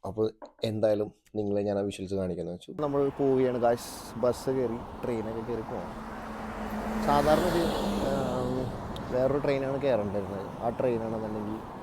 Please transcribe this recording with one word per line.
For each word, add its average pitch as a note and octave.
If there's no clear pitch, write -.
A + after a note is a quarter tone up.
അപ്പൊ G2
എന്തായാലും G#2+
നിങ്ങളെ G2+
ഞാൻ G2+
ആ -
വിഷ്വൽസ് G2
കാണിക്കാന്ന് F2
വെച്ചു. -
നമ്മൾ C#3+
പോവുകയാണ് C3
ഗായ്സ്. A#2+
ബസ് B2
കയറി, A#2+
ട്രെയിനൊക്കെ A2+
കയറി A2
പോകണം. A2
സാധാരണ D3+
ഒരു, E3+
ആം, B2+
വേറൊരു C3
ട്രെയിനാണ് C3+
കയറേണ്ടിരുന്നത്. G2+
ആ A#2
ട്രെയിനാണെന്നുണ്ടെങ്കിൽ A2